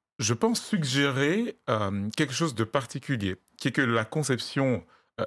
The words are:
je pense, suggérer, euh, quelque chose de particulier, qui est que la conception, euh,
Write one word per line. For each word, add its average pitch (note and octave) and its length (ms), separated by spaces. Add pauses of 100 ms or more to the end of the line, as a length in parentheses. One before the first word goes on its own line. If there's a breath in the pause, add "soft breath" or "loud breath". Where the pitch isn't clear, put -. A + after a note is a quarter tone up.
(180)
je A#2 160
pense, A3+ 280
suggérer, C#3+ 920 (140)
euh, G2+ 480
quelque C#3 160
chose D3+ 220
de A2 80
particulier, A#2+ 720 (240)
qui - 80
est C4 40
que - 100
la A#2 240
conception, C3+ 800 (380 soft breath)
euh, - 60